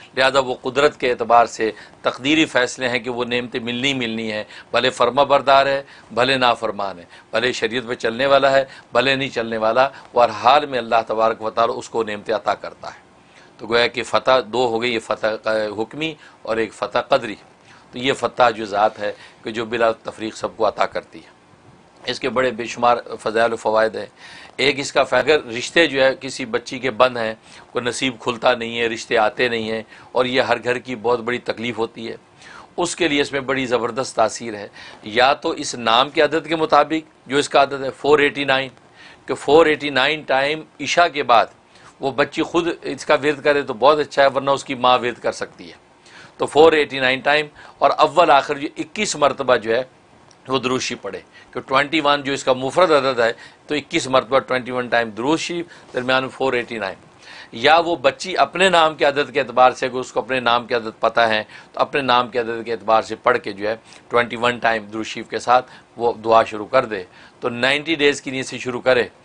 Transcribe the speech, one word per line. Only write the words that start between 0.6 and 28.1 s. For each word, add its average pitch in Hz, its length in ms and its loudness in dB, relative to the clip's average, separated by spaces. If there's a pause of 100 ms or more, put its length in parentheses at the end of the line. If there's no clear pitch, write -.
के 131 120 -2
एतबार 117 400 4
से 110 240 -2 (320)
तकदीरी 139 420 0
फ़ैसले 127 420 -2
हैं 120 140 -2
कि 127 80 -8
वो 120 160 -4
नेमतें 123 360 -4
मिलनी 120 260 -4
ही 139 80 -2
मिलनी 113 320 -4
हैं, 107 180 -6 (280)
भले 123 180 2
फर्मा 127 340 2
बरदार 139 420 4
है, 139 160 -4 (280)
भले 131 260 2
नाफरमान 104 600 -2
है, 85 100 -20 (260)
भले 120 200 0
शरीयत 117 320 -4
पे 120 100 -6
चलने 117 320 -2
वाला 139 220 4
है, 135 180 2 (260)
भले 131 220 2
नहीं 135 140 -4
चलने 117 280 -4
वाला, 120 320 2 (240)
वो 120 80 4
हर 117 100 4
हाल 127 340 4
में 135 120 -4
अल्लाह 117 260 0
तबारक 110 380 0
व 110 100 -4
ताला 117 220 0
उसको 117 300 -4
नेमतें 104 300 -6
अता 101 220 -2
करता - 320 -14
है। - 180 -20 (540)
तो 120 60 -14
गोया 117 220 2
कि 117 160 -6
फ़तह 127 380 2
दो 113 240 -2
हो 113 120 -2
गई, 120 100 -2
ये 113 120 -2
फ़तह 110 680 -4
हुक्मी 143 480 -8 (300)
और 113 140 -4
एक 104 120 -4
फ़तह - 300 -4
क़दरी। 117 340 -2 (580)
तो 127 40 -12
ये 131 160 0
फ़तह 120 360 0
जो 110 160 -6
ज़ात 101 320 0
है 104 120 -6 (340)
कि 117 80 -8
जो 117 140 -4
बिला 113 280 0
तफरीक 107 400 -10
सबको 107 300 -6
अता 98 220 0
करती 85 320 -10
है, - 140 -20 (680)
इसके 123 260 -6
बड़े 123 240 0
बेशुमार 120 500 -2 (120)
फ़ज़ाइल 113 380 0
व 113 40 -4
फ़वाइद 110 400 0
हैं। 104 100 -10 (540)
एक 135 200 2
इसका 135 240 0
फ़ा-, 127 140 0
अगर 139 280 2
रिश्ते 123 400 0
जो 135 160 0
है 131 140 4
किसी 131 300 -10
बच्ची 120 320 -6
के 127 140 -4
बंद 120 260 2
हैं, 110 180 -4 (360)
कोई 123 100 -4
नसीब 120 360 -4